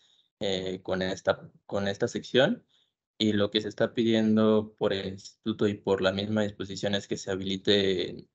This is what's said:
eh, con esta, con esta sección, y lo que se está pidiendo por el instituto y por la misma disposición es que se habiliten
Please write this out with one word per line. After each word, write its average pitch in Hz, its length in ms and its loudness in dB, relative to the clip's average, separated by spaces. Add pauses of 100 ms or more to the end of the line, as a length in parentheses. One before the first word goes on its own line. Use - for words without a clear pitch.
(400)
eh, 92 420 -4
con 92 200 -4
esta, - 500 -2 (160)
con 101 200 -2
esta 101 200 -2
sección, 135 580 0 (540)
y 107 140 2
lo 101 180 2
que 107 100 0
se 104 80 -6
está 110 240 -2
pidiendo 110 840 4
por 104 160 0
el 98 140 -4
instituto 104 600 -4
y 101 80 0
por 98 260 0
la 113 100 2
misma 104 320 0
disposición 101 520 -4
es 98 120 -4
que 110 100 -4
se - 140 -8
habiliten 95 1040 0